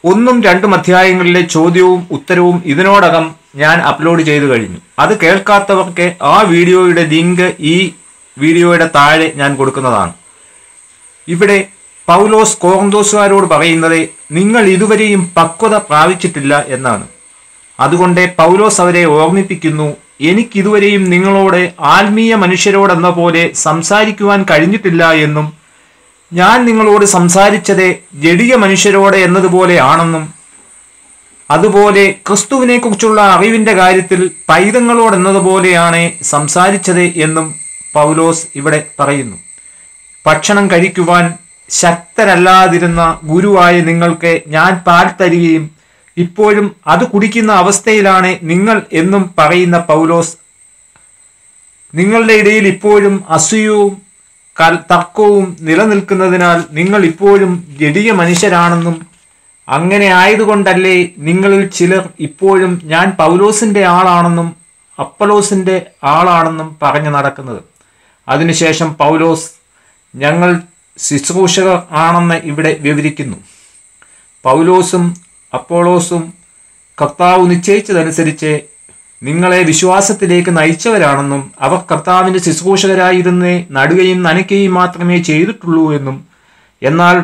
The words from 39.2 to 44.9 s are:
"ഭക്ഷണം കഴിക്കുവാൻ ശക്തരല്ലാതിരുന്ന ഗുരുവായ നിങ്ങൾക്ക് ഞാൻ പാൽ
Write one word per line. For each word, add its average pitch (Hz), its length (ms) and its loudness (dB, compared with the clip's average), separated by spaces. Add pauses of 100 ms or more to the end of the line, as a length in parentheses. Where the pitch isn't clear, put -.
"ഭക്ഷണം 202 480 0
കഴിക്കുവാൻ 175 520 0 (560)
ശക്തരല്ലാതിരുന്ന 175 1200 2 (300)
ഗുരുവായ 180 420 2 (160)
നിങ്ങൾക്ക് 170 420 0 (220)
ഞാൻ 175 180 2 (140)
പാൽ 180 200 4 (140)